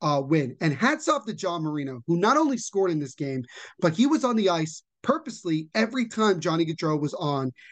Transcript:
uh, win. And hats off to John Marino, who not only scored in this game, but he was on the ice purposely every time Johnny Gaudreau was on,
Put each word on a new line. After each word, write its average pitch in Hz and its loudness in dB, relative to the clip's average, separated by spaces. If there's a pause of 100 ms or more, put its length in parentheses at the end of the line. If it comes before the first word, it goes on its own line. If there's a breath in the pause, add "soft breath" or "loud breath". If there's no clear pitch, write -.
uh, 147 2
win. 139 0
And 156 2
hats 269 0
off 302 0
to 220 -6
John 175 -4
Marino, 143 -4
who 170 2
not 226 4
only 294 2
scored 190 0
in 160 0
this 143 -6
game, 135 -4 (340 loud breath)
but 170 4
he 208 2
was 285 2
on 240 2
the 214 2
ice 160 -2 (200)
purposely 175 -2
every 226 0
time 208 2
Johnny 165 0
Gaudreau 156 0
was 151 -4
on, 139 -2 (200 loud breath)